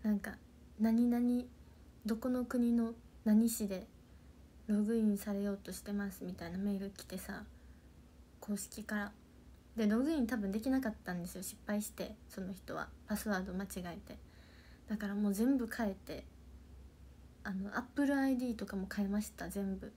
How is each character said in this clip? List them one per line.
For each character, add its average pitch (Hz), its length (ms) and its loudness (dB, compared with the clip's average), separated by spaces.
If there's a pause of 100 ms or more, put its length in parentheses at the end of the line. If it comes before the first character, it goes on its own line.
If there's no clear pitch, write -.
な 214 80 4
ん 196 80 2
か、 - 180 -8 (400)
「何 226 300 6
々、 240 360 4 (600)
ど 220 100 0
こ 254 120 -2
の 247 160 2
国 240 280 4
の 233 220 2 (300)
何 220 240 8
市 220 180 0
で 190 220 -6 (800)
ロ 208 140 4
グ 220 120 2
イ 226 80 4
ン 208 160 4
さ 202 140 -4
れ 202 100 -2
よ 202 120 0
う - 20 -4
と - 160 -10
し - 80 -10
て 208 120 -8
ま 202 200 -2
す」 - 100 -12
み 185 120 -6
た 170 120 -10
い 170 60 -6
な 185 60 -4
メ 202 140 0
ー 196 60 0
ル 196 120 -6
来 - 140 -16
て 185 140 -8
さ、 202 260 -10 (960)
公 208 180 -4
式 - 280 -10
か 214 120 -4
ら。 208 160 -4 (600)
で、 220 140 4
ロ 226 160 4
グ 320 80 2
イ 302 80 2
ン 226 80 2
多 254 80 0
分 196 160 -2
で 214 80 0
き 269 100 -2
な 262 100 4
か 226 100 -2
っ 214 40 -8 (100)
た 180 80 -6
ん 180 80 -2
で 175 60 -6
す - 80 -10
よ、 190 80 -8
失 - 140 -10 (100)
敗 208 160 0
し - 80 -6
て、 208 240 -8 (140)
そ - 120 -12
の 190 120 -6
人 - 240 -8
は。 - 140 -6 (180)
パ 214 80 0
ス 220 120 -4
ワ 190 100 0
ー 185 60 -2
ド 190 100 -6
間 196 100 -2
違 175 320 -8
え - 100 -12
て。 - 120 -14 (680)
だ 208 100 -2
か 208 120 -4
ら 202 80 -2
も 208 140 4
う 196 40 2
全 247 220 4
部 233 100 0
変 220 240 -2
え 185 40 -6
て、 - 300 -12 (1200)
あ 202 60 -4
の、 190 240 -4
Apple 277 420 2
ア 269 80 4
イ 262 120 4
デ 254 80 0
ィ 247 60 -2
ー - 20 -2
と 202 100 -4
か 202 100 -8
も 196 180 -2
変 208 120 2
え 196 40 0
ま 202 120 2
し 208 120 -6
た、 - 180 -8
全 196 280 -2
部。 202 180 -10